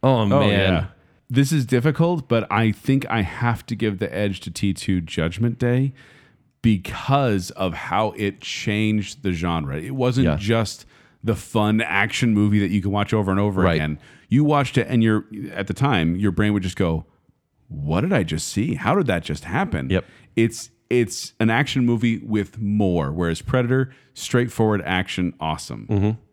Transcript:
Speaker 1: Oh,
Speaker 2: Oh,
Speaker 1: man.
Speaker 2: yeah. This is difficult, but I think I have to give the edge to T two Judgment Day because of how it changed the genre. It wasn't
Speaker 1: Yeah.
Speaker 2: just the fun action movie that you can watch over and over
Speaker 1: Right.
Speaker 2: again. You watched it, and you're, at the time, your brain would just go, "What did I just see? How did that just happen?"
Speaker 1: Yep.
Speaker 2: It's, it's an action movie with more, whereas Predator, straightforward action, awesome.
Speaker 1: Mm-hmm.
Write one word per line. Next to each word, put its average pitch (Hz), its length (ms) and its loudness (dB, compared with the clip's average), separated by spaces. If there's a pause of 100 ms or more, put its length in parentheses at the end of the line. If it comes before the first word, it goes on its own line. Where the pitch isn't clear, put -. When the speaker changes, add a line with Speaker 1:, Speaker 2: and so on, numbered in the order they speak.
Speaker 1:
Oh, 131 160 4
Speaker 2:
Oh, 107 80 2
Speaker 1:
man. 113 240 4
Speaker 2:
yeah. 95 340 2 (460)
This 135 220 2
is 143 120 2
difficult, 151 640 0
but 113 240 0
I 107 200 4
think 135 360 0
I 110 140 0
have 117 440 -2
to 117 80 -4
give 104 260 -2
the 85 140 -4
edge 98 260 -2
to 92 100 -12
T 98 240 -2
two 92 260 -2
Judgment 87 580 -4
Day 127 360 0 (680)
because 110 920 0
of 92 220 -4
how 107 420 -2
it 101 240 -4
changed 107 840 -2
the 95 100 0
genre. 80 480 -2
It 135 140 -10
wasn't 127 320 2
Speaker 1:
Yeah. 76 120 2
Speaker 2:
just 107 480 -2 (360)
the 107 120 0
fun 107 460 0
action 110 540 0
movie 104 260 4
that 98 100 2
you 101 120 2
can 101 80 -2
watch 101 220 0
over 104 180 2
and 95 100 2
over 98 220 0
Speaker 1:
Right. 87 140 4
Speaker 2:
again. 76 220 -2 (300)
You 139 160 4
watched 143 320 2
it, 143 120 2
and 123 140 2
you're, 107 220 4 (300)
at 98 120 -6
the - 80 -4
time, 90 420 2
your 101 160 2
brain 104 200 2
would 101 100 0
just 92 140 -6
go, 82 300 0 (600)
"What 85 340 -2
did 190 100 0
I 117 100 2
just 80 260 -4
see? 113 260 -2
How 139 200 -2
did 190 120 0
that 87 180 0
just 76 200 -6
happen?" 85 460 -4
Speaker 1:
Yep. - 140 0 (320)
Speaker 2:
It's, - 340 0 (200)
it's - 500 -2
an 110 100 4
action 131 360 0
movie 117 320 0
with 107 420 -4
more, 95 520 0
whereas 82 300 -2
Predator, 127 480 0 (240)
straightforward 110 680 0
action, 90 560 -2
awesome. 69 480 -8
Speaker 1:
Mm-hmm. 104 220 2 (220)